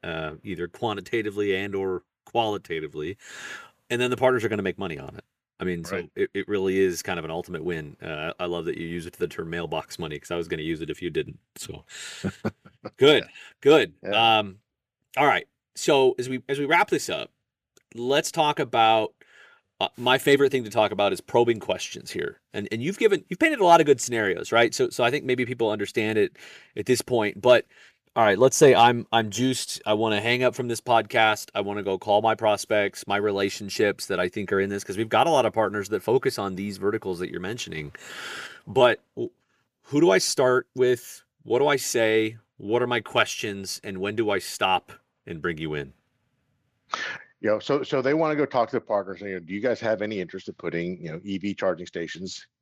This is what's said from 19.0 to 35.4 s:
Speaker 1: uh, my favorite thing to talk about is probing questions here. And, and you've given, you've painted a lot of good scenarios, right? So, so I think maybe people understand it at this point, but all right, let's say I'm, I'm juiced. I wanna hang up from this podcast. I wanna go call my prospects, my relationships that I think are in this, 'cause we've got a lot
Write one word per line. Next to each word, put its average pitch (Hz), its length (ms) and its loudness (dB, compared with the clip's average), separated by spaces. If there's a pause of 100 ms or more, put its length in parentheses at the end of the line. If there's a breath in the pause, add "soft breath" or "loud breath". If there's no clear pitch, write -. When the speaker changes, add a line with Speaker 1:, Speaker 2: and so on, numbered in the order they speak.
Speaker 1:
uh, 101 160 -2
my 123 220 2
favorite 143 340 4
thing 127 100 0
to 107 80 -10
talk 107 220 2
about 101 200 2
is 92 80 -6
probing 117 380 2
questions - 540 -8
here. - 280 -8 (120)
And, 104 180 -6
and 113 100 -4
you've 165 160 -4
given, 202 320 2
you've - 120 -6
painted 311 180 2
a 196 60 2
lot 170 160 10
of 160 60 6
good 135 140 6
scenarios, 104 520 -2
right? 117 200 6
So, 123 180 0
so - 120 -2
I 117 80 4
think 131 140 -4
maybe 127 200 0
people 117 240 -2
understand 107 480 -2
it 101 200 2 (400 loud breath)
at 104 100 -8
this 123 160 0
point, 104 400 -2
but 123 240 6 (480 soft breath)
all 113 80 4
right, 104 160 4
let's 131 180 6
say 143 160 8
I'm, 117 380 6
I'm 113 200 0
juiced. 123 540 -4
I 107 100 2
wanna 107 260 0
hang 120 240 0
up 120 100 2
from 123 140 -6
this 117 120 -4
podcast. 110 760 2
I 104 40 -2
wanna 101 220 -4
go 95 160 -2
call 104 240 2
my 110 140 2
prospects, 104 720 0
my 101 80 0
relationships 101 920 -2
that 92 140 -2
I 90 80 0
think 101 240 -6
are 98 80 2
in 98 100 -2
this, 101 140 -6
'cause 95 120 -10
we've 110 120 -2
got 113 180 0
a 170 40 0
lot 147 140 2